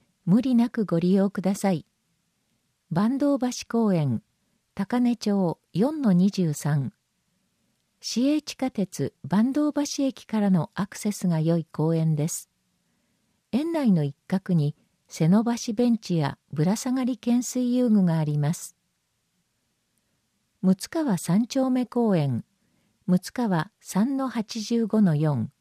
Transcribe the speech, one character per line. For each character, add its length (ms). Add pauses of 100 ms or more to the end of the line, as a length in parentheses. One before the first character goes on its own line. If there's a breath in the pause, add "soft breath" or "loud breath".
(240)
無 160
理 140
な 160
く 160
ご 120
利 140
用 160
く 140
だ 120
さ 180
い。 120 (1080)
坂 240
東 420
橋 80
公 240
園、 300 (520)
高 240
根 180
町 420 (160)
四 260
の 140
二 160
十 240
三。 400 (1080)
市 260
営 140
地 160
下 140
鉄 420 (160)
坂 220
東 480
橋 60
駅 200
か 160
ら 100
の 240
ア 120
ク 100
セ 160
ス 160
が 120
良 180
い 120
公 240
園 220
で 120
す。 200 (1040)
園 200
内 200
の 100
一 140 (100)
角 280
に 200 (360)
背 160
伸 160
ば 140
し 160
ベ 160
ン 80
チ 220
や 180 (160)
ぶ 140
ら 100
下 160
が 100
り 140
懸 260
垂 220
遊 240
具 160
が 140
あ 60
り 120
ま 160
す。 240 (1800)
六 160 (140)
川 260
三 300
丁 240
目 160
公 280
園、 300 (640)
六 260
川 380 (100)
三 380
の 100
八 320
十 260
五 140
の 160
四。 340 (100)